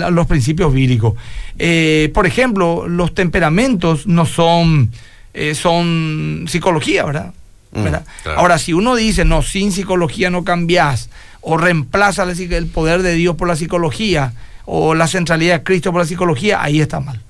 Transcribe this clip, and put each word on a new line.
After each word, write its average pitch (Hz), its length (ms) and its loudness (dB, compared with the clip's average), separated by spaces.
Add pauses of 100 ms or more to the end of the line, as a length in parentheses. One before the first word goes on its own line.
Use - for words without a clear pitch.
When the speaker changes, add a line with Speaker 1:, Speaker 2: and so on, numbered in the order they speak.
(120)
Speaker 1:
los 170 160 2
principios 156 460 2
bíblicos. 127 420 2 (420)
Eh, 156 560 2
por 208 140 2
ejemplo, 196 600 0
los 175 260 -2
temperamentos 175 920 0
no 170 180 4
son, 165 680 4 (420)
eh, 151 220 -4
son 160 920 -2
psicología, 170 580 0
¿verdad? 139 280 -6 (400)
Speaker 2:
Mm, 107 100 -2
Speaker 1:
¿Verdad? 92 200 -2 (200)
Speaker 2:
claro. 151 160 -2
Speaker 1:
Ahora, 170 180 4
si 165 160 -2
uno 220 220 2
dice, 220 300 2
"No, 156 160 4
sin 196 300 -2
psicología 180 580 -2
no 180 140 -2
cambiás", 170 680 0 (320)
o 160 160 -2
reemplaza 180 680 0
la 180 80 -4
psic-, 175 200 -8
el 170 140 -2
poder 165 340 0
de 180 140 0
Dios 170 200 2
por 175 120 -4
la 170 80 0
psicología, 160 800 -2 (320)
o 156 280 0
la 160 140 2
centralidad 170 520 0
de - 40 -8
Cristo 190 280 0
por 175 100 2
la 170 60 0
psicología, 180 540 -2
ahí 147 200 2
está 147 180 -2
mal. 135 200 -8 (100)